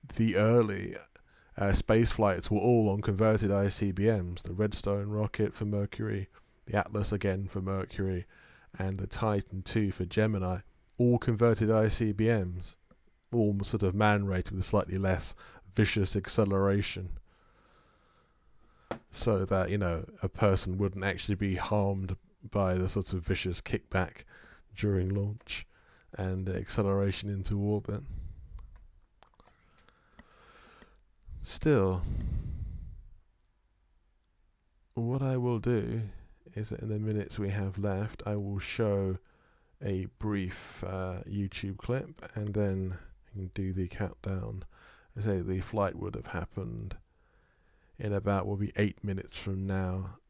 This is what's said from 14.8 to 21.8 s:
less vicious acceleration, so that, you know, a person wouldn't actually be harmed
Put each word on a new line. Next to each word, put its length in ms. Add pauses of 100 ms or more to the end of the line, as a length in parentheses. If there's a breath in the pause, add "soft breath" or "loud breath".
less 360 (400 loud breath)
vicious 420
acceleration, 920 (2000 loud breath)
so 360
that, 240
you 80
know, 260 (180)
a 60
person 480
wouldn't 280
actually 300
be 220
harmed 580 (360)